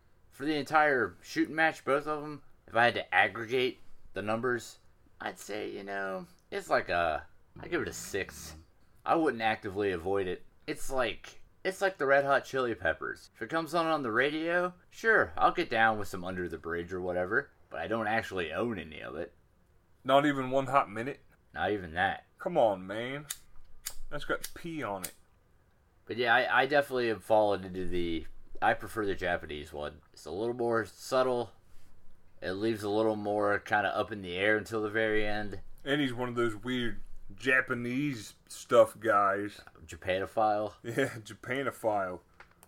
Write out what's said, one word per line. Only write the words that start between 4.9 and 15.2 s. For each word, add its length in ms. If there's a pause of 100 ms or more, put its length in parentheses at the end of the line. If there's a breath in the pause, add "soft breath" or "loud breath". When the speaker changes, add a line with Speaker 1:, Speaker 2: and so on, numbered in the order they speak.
Speaker 1:
I'd 200
say, 300
you 140
know, 420 (260)
it's 180
like 200
a, 340 (380)
I 60
give 140
it 80
a 40
six. 600 (500)
I 100
wouldn't 280
actively 480
avoid 360
it. 160 (240)
It's 220
like, 520 (240)
it's 160
like 160
the 80
Red 200
Hot 200
Chili 300
Peppers. 600
If 60
it 80
comes 240
on 140
on 160
the 80
radio, 640 (180)
sure, 440